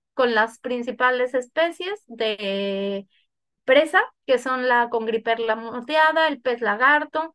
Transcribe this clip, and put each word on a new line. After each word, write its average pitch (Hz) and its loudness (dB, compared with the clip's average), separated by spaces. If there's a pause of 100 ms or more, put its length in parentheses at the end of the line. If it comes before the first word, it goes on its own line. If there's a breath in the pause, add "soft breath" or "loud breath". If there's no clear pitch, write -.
(140)
con 247 0
las 220 0
principales 247 -2
especies 339 -4
de 196 -4 (560)
presa, 302 4 (240)
que 262 2
son 254 -2
la 240 2
congriperla 226 -2
moteada, 302 0
el 285 -4
pez 240 -2
lagarto 294 0